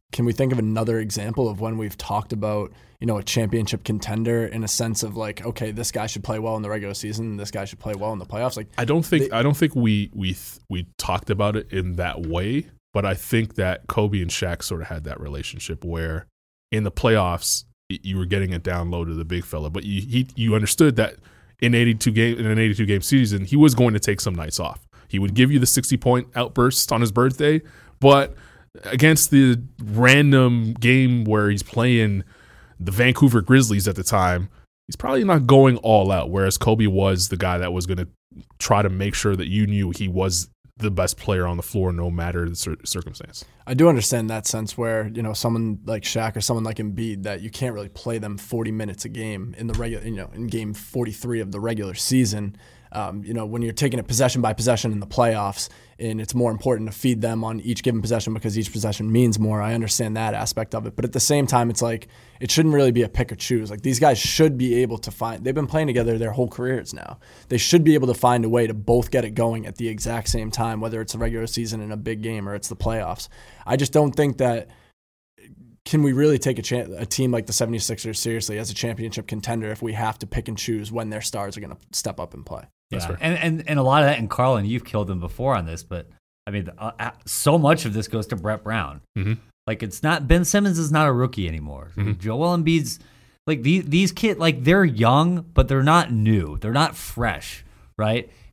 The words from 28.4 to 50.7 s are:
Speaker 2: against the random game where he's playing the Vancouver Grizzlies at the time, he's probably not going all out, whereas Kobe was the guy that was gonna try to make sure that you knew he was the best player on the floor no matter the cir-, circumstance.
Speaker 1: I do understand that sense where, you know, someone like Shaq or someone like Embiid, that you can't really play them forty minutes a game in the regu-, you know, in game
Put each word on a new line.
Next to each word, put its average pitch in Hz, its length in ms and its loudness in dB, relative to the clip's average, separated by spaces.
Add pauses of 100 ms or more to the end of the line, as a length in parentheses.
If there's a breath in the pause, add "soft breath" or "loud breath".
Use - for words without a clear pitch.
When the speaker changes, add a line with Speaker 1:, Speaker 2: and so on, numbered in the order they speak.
Speaker 2:
against 151 460 4
the 131 300 8 (220)
random 123 880 6
game 123 520 4
where 107 240 4
he's 101 120 0
playing 110 640 2 (560 soft breath)
the 90 120 -4
Vancouver 120 500 6
Grizzlies 107 460 4
at 95 100 0
the 92 60 -4
time, 90 460 0 (380 soft breath)
he's - 80 -12
probably 262 300 0
not 160 200 4
going 135 320 8
all 104 340 4
out, 78 180 0
whereas 95 280 0
Kobe 110 300 4
was 95 400 2
the 92 100 -4
guy 90 200 -2
that 90 160 -4
was 90 120 -2
gonna 90 220 -4 (520)
try 104 220 4
to 98 80 2
make 98 240 -2
sure 101 220 0
that 90 120 -4
you 101 200 2
knew 101 240 0
he 95 160 -4
was 92 420 -2 (280)
the 107 120 -2
best 92 280 0
player 92 280 0
on 87 120 -2
the 90 60 -4
floor 92 280 -2
no 87 180 -2
matter 85 400 -2
the 85 60 -6
cir-, 80 300 -6
circumstance. - 600 -10 (220 soft breath)
Speaker 1:
I 127 80 -2
do 160 120 6
understand 117 440 2
that 110 160 -6
sense 110 300 -6
where, 113 360 -2
you 117 80 -6
know, 110 120 -4
someone 113 520 -2
like 113 180 -4
Shaq 113 320 -4
or 107 60 -6
someone 113 220 -2
like 110 140 -6
Embiid, 107 460 -6
that 101 180 -8
you 107 100 -12
can't 123 240 -6
really 101 140 -10
play 117 280 -8
them 104 200 -8
forty 117 340 -6
minutes 107 340 -8
a 110 40 -12
game 110 480 -10
in 117 100 -8
the 113 60 -4
regu-, 117 300 -6
you 113 80 -8
know, 95 220 -10
in 117 140 -10
game 107 260 -6